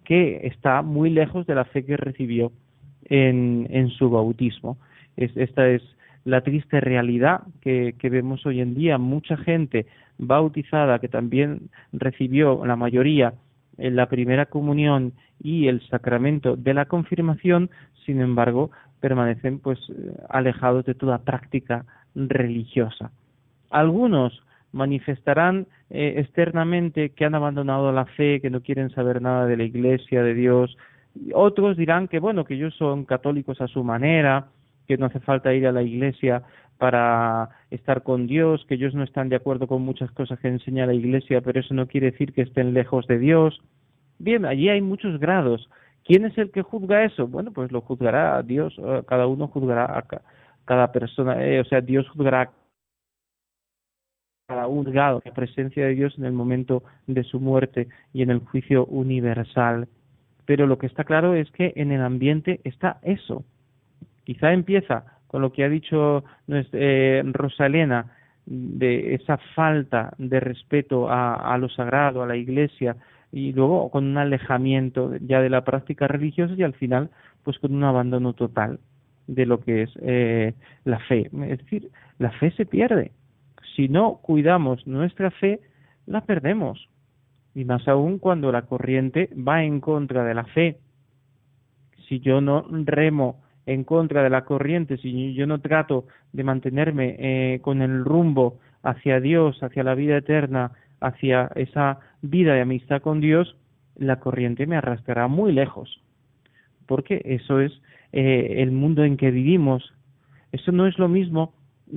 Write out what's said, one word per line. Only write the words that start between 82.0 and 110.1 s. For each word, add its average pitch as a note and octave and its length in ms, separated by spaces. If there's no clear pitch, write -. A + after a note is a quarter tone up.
la A#2+ 140
fe D#3+ 240
se G#3 100
pierde. G#3 460
Si C3+ 120
no F#3 280
cuidamos D3+ 720
nuestra F3 420
fe, G3+ 300
la G#3+ 160
perdemos. E3 640
Y C3+ 100
más B2 220
aún C#3+ 320
cuando E3 320
la A#2+ 120
corriente C3 720
va C#3+ 260
en D3 180
contra C3+ 440
de A#2 100
la A#2 100
fe. D#3+ 340
Si C3 100
yo C3 220
no C#3+ 280
remo D3+ 720
en C3 180
contra D#3 380
de C3 80
la C3 140
corriente, C#3+ 540
si C3 360
yo C#3 120
no D3+ 140
trato D3+ 460
de C3+ 120
mantenerme, C3+ 760
eh, C3 420
con C3+ 220
el C3 220
rumbo C#3+ 540
hacia C3 380
Dios, D3+ 420
hacia C3 200
la C3 120
vida C#3+ 220
eterna, C#3 560
hacia B2+ 540
esa C#3 460
vida D#3 320
de B2+ 80
amistad C3 400
con D#3 180
Dios, D#3 360
la C3 220
corriente B2 480
me E3 100
arrastrará A#2+ 520
muy F3+ 240
lejos, C3 500
porque D3+ 380
eso C3 360
es, C#3 120
eh, C3 460
el C3 140
mundo D3 320
en C#3+ 120
que C3+ 140
vivimos. C3+ 640